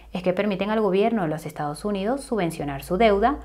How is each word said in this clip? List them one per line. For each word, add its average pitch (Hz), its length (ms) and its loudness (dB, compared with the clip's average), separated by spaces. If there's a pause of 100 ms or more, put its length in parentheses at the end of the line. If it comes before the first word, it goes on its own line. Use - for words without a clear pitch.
(120)
es 180 100 -6
que 180 120 2
permiten 196 360 -2
al 220 120 2
gobierno 208 400 2
de 156 60 0
los 151 180 -4
Estados 151 400 -6
Unidos 208 360 -2
subvencionar 156 600 -2
su 180 160 -2
deuda, 226 460 4